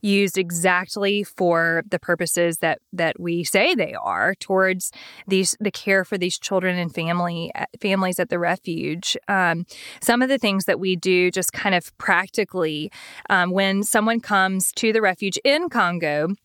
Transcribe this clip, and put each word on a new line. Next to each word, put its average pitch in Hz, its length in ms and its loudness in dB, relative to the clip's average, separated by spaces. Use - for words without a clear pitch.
used 196 360 2
exactly 185 840 0
for 165 640 0
the 165 100 0
purposes 170 580 0
that, 160 220 -2
that 170 260 -2
we 170 280 -4
say 269 300 2
they 214 180 -2
are 101 420 -2
towards 190 560 0
these, 190 360 0
the 208 100 -2
care 196 320 0
for 202 140 -6
these 180 200 -2
children 185 400 -2
and 175 160 -4
family, 170 560 -4
families 190 400 0
at 180 80 0
the 180 100 -4
refuge. 170 200 0
Um, 180 400 0
some 240 220 2
of 254 60 0
the 269 100 2
things 196 260 0
that - 140 2
we 185 160 0
do 180 340 2
just - 240 -4
kind 196 220 0
of - 240 -2
practically, 180 920 0
um, 180 220 4
when 196 320 2
someone 226 360 2
comes 190 580 0
to 220 140 2
the 220 80 4
refuge 196 440 0
in 302 260 2
Congo 170 600 0